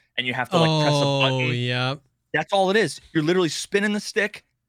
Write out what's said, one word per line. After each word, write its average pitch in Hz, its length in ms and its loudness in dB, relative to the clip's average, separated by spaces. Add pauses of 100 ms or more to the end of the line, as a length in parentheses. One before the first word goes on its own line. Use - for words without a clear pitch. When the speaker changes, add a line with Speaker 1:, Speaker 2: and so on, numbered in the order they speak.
(180)
Speaker 1:
and 123 80 -4
you 123 80 -4
have 123 160 -4
to, 180 80 0
like, 160 260 2
press 147 100 2
a 143 120 2
Speaker 2:
Oh, 139 160 0
Speaker 1:
button. 131 340 0
Speaker 2:
yep. 123 460 -2 (320)
Speaker 1:
That's 151 200 -4
all 190 180 2
it 208 60 2
is. 180 240 0 (120)
You're 156 100 2
literally 175 260 2
spinning 202 440 -2
the 208 60 -2
stick - 460 -4 (240)